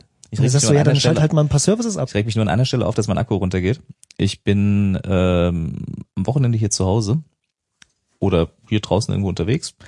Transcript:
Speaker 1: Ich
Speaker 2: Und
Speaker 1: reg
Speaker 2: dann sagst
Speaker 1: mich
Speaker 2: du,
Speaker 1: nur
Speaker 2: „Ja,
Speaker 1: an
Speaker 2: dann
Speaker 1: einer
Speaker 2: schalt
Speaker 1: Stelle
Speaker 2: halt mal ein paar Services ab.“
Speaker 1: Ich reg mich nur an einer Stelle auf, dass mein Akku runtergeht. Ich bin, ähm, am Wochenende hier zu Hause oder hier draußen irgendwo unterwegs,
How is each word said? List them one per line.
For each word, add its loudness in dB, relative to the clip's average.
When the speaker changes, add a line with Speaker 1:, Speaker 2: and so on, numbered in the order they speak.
Speaker 1:
Ich -6
Speaker 2:
Und 2
Speaker 1:
reg 2
Speaker 2:
dann -
sagst -2
Speaker 1:
mich 4
Speaker 2:
du, 0
Speaker 1:
nur 4
Speaker 2:
„Ja, 6
Speaker 1:
an 4
Speaker 2:
dann 4
Speaker 1:
einer 4
Speaker 2:
schalt 4
Speaker 1:
Stelle 2
Speaker 2:
halt 2
mal 4
ein 2
paar 2
Services 0
ab.“ -4
Speaker 1:
Ich -6
reg 0
mich -4
nur 0
an 0
einer 2
Stelle -2
auf, -2
dass -2
mein 0
Akku -2
runtergeht. -2
Ich -2
bin, 2
ähm, 0
am -4
Wochenende 0
hier -2
zu -2
Hause 0
oder 0
hier 0
draußen -2
irgendwo -2
unterwegs, -4